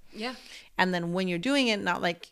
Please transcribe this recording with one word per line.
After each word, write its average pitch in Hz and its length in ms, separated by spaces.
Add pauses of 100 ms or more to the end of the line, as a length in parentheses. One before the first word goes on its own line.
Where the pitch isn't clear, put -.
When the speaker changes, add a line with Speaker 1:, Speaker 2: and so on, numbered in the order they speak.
(120)
Speaker 1:
Yeah. 226 220 (420)
Speaker 2:
And 185 160
then 170 220
when 190 140
you're 175 100
doing 262 300
it, 214 120
not 185 220
like, - 280